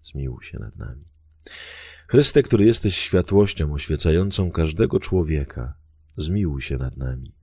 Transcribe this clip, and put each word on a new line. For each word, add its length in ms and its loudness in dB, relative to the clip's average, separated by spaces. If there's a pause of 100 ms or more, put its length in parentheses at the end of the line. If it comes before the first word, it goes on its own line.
Zmiłuj 400 -8
się 160 -14
nad 160 -12
nami. 300 -14 (1000)
Chryste, 360 6
który 220 4
jesteś 320 2
światłością 760 2
oświecającą 800 0
każdego 480 0
człowieka, 760 -2 (440)
zmiłuj 440 -2
się 160 -6
nad 200 -6
nami. 460 -8